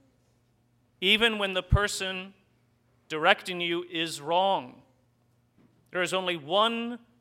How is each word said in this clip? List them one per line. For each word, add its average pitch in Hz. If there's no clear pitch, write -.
Even 214
when 196
the 185
person 190
directing 175
you 175
is 160
wrong, 165
there 180
is 165
only 180
one 233